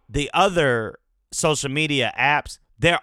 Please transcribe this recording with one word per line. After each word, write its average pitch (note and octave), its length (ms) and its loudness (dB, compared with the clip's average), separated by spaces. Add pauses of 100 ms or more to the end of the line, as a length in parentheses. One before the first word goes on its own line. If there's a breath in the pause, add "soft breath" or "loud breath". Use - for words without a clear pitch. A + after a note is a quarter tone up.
the C#3 260 -4
other D3+ 640 2 (320)
social C#3+ 400 -2
media C#3+ 480 0
apps, C#3 400 0 (180)
they're E3+ 260 0